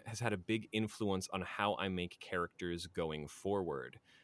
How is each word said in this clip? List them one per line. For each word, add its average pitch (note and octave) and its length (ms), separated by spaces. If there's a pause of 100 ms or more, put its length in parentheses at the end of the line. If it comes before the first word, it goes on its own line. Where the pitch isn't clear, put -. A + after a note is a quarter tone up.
has A2 140
had A2+ 140
a G2+ 40
big G#2+ 340
influence G#2 600
on F#2+ 80
how G2+ 360
I F#2+ 120
make F2+ 320
characters F2 680
going D#2 400
forward." D#2 720 (240)